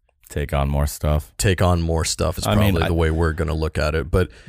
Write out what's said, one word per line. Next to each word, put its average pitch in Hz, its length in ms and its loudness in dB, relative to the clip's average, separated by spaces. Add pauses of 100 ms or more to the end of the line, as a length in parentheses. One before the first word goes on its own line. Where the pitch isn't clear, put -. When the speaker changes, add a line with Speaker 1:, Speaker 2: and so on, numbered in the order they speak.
(280)
Speaker 1:
Take 71 260 -6
on 69 140 2
more 71 180 0
stuff. - 520 -2
Speaker 2:
Take 95 220 2
on 90 220 2
more 80 220 0
stuff - 340 -2
is - 80 -4
Speaker 1:
I 104 80 2
mean, 104 200 4
Speaker 2:
probably 92 100 0
Speaker 1:
I 87 40 -2
Speaker 2:
the 87 60 0
way 82 160 2
we're 80 220 0
gonna 78 220 -2
look 78 240 -4
at 76 180 0
it. 82 160 -4
But 92 180 2 (180)